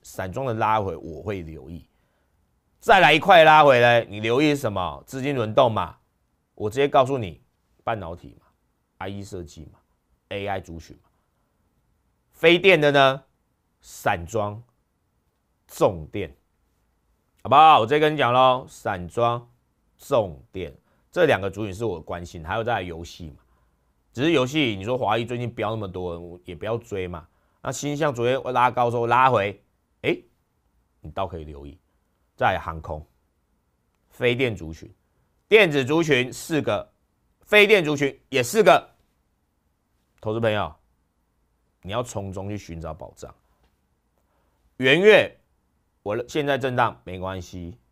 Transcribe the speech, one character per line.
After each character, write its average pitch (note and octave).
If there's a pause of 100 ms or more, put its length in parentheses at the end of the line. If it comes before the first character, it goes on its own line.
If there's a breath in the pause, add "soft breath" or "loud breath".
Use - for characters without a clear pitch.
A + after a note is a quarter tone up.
散 -
装 C3
的 A#2+
拉 A2
回， F#2+
我 D2
会 G2
留 D#2
意。 E2 (920)
再 G#3
来 D#3+
一 D#3
块 E3
拉 D#3
回 C3+
来， A#2+
你 G#2
留 A2+
意 D3+
什 C3
么？ E2+
资 C3
金 C#3
轮 A2+
动 B2+
嘛。 F#2 (580)
我 G#2+
直 G2+
接 C#3
告 C#3
诉 C3
你， F#2 (420)
半 A2+
导 E2+
体 C#2+
嘛 - (520)
，I F#2+
E G2+
设 F#2+
计 E2 (120)
嘛 - (500)
，A G2+
I G2
族 E2
群 -
嘛。 - (1200)
非 E3+
电 F3+
的 D3
呢， C#3 (560)
散 F#2
装、 G#2 (1040)
重 F#2+
电， F#2 (1040)
好 -
不 B2
好？ D3+
我 A2+
直 A2+
接 D3+
跟 D3+
你 D#3
讲 B2
咯， B2+
散 F#2
装、 A#2 (500)
重 F#2+
电 E2+ (340)
这 F3
两 A#2
个 G2
族 G2
群 G2
是 A2
我 F2
关 F2
心， E2
还 F#2
有 A2+
在 A2
游 E2+
戏 F2
嘛。 B1+ (720)
只 B2
是 E3
游 C3
戏， C3
你 F#2+
说 B2
华 A2+
谊 A#2+
最 A#2+
近 A#2+
飙 A2
那 A2
么 G#2
多， F2
也 F2+
不 E2
要 A2+
追 F#2+
嘛。 E2 (360)
那 C3
新 C#3+
向 D3
昨 A#2+
天 B2+
拉 B2
高 A#2+
之 A#2+
后 A#2
拉 B2+
回， G2+ (380)
诶， C#3+ (800)
你 D#2+
倒 F#2+
可 F2+
以 D2+
留 C#2+
意。 C#2+ (560)
再 A2+
来 F2
航 E2
空、 D#2 (1040)
非 B2
电 A#2+
族 D#2+
群、 - (560)
电 G3+
子 C#3
族 D3+
群 B2+
四 D#3
个， G#2+ (520)
非 G#3
电 G3
族 D3
群 C#3 (100)
也 C3
四 G3+
个。 D3 (1300)
投 G#2+
资 A#2
朋 A2+
友， F2+ (1080)
你 F2+
要 A#2
从 G2
中 G2
去 G#2
寻 E2
找 D#2+
宝 -
藏。 - (1400)
元 C3
月， F#3+ (640)
我 G#2 (100)
现 D3+
在 C#3
震 B2+
荡 A#2
没 F2+
关 F#2+
系， F2+ (140)